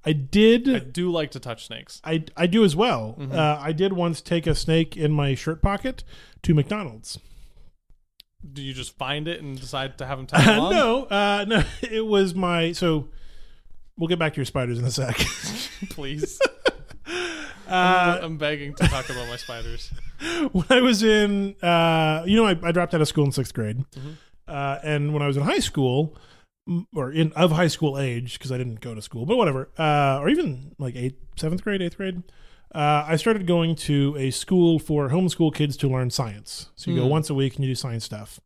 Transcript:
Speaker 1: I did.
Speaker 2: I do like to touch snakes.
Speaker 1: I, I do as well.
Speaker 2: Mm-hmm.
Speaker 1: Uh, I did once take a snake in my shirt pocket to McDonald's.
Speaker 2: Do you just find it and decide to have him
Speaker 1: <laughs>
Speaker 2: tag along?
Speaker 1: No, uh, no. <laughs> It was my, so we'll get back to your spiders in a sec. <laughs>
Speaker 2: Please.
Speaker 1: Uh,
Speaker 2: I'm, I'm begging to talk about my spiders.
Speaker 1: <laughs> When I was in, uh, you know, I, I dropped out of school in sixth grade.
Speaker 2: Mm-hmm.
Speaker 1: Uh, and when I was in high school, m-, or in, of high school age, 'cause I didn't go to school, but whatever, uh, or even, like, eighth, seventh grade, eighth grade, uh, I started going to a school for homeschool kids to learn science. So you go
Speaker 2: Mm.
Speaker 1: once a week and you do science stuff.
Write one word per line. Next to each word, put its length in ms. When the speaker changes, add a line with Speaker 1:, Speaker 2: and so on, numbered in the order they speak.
Speaker 1:
I 80
did. 560
Speaker 2:
I 120
do 300
like 220
to 80
touch 280
snakes. 360
Speaker 1:
I, 220
I 120
do 180
as 100
well. 420
Speaker 2:
Mm-hmm. 140
Speaker 1:
Uh, 300
I 100
did 220
once 260
take 280
a 80
snake 420
in 160
my 220
shirt 260
pocket 420
to 120
McDonald's. 680
Speaker 2:
Do 100
you 120
just 240
find 320
it 120
and 160
decide 420
to 80
have 120
him 80
Speaker 1:
<laughs> 0
Speaker 2:
tag 180
along? 280
Speaker 1:
No, 320
uh, 420
no. 160
<laughs> 160
It 160
was 300
my, 380
so 340
we'll 120
get 100
back 140
to 40
your 80
spiders 340
in 40
a 80
sec. 240
<laughs> 760
Speaker 2:
Please. 460
Speaker 1:
Uh, 1120
Speaker 2:
I'm, 60
I'm 120
begging 380
to 120
talk 220
about 200
my 80
spiders. 580
Speaker 1:
<laughs> 60
When 160
I 100
was 240
in, 580
uh, 640
you 120
know, 100
I, 40
I 80
dropped 220
out 80
of 80
school 160
in 80
sixth 200
grade. 260
Speaker 2:
Mm-hmm. 180
Speaker 1:
Uh, 340
and 320
when 80
I 60
was 80
in 80
high 160
school, 560
m-, 300
or 160
in, 220
of 180
high 160
school 320
age, 400
'cause 100
I 80
didn't 220
go 160
to 60
school, 240
but 100
whatever, 320
uh, 440
or 80
even, 500
like, 160
eighth, 220
seventh 260
grade, 200
eighth 160
grade, 260
uh, 320
I 120
started 300
going 280
to 420
a 140
school 480
for 300
homeschool 440
kids 240
to 120
learn 200
science. 640
So 160
you 60
go 80
Speaker 2:
Mm. 40
Speaker 1:
once 200
a 40
week 240
and 80
you 60
do 40
science 300
stuff. 400